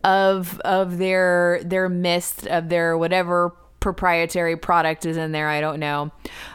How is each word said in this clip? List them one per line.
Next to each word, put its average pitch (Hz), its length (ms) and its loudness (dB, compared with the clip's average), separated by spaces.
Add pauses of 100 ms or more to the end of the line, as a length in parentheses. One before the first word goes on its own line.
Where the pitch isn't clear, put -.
of, 190 580 2
of 185 360 0
their, 180 640 2
their 185 240 0
mist, 175 600 -2
of 165 220 -2
their 165 280 2
whatever 175 560 0 (260)
proprietary 170 760 0
product 160 480 0
is 160 100 -2
in 160 160 -4
there. 151 160 -2
I 151 140 0
don't 151 180 -4
know. 147 320 -4 (440)